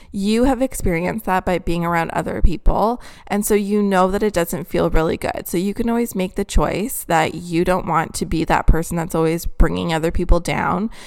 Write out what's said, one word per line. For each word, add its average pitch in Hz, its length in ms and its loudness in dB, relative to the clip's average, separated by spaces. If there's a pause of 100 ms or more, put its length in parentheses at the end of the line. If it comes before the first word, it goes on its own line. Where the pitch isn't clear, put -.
(120)
You 208 320 2
have 254 180 2
experienced 180 600 -2
that 185 200 0
by 180 140 0
being 170 260 -2
around 170 260 0
other - 300 -6
people. - 600 2 (240)
And 208 180 -2
so 220 100 2
you 208 280 2
know 190 260 4
that 202 140 -2
it 214 100 0
doesn't 175 360 -2
feel 170 200 0
really 160 280 2
good. - 320 -6
So 175 100 -4
you 196 160 -2
can 233 160 -2
always 233 240 -2
make 185 220 -4
the 196 80 -2
choice - 600 0
that 160 300 0
you 170 300 -2
don't 180 220 0
want 160 280 -2
to - 100 -6
be - 200 -2
that - 240 2
person 165 280 2
that's 170 200 -4
always 165 300 0
bringing 175 460 2
other 160 200 0
people 175 260 4
down. 180 520 -2 (160)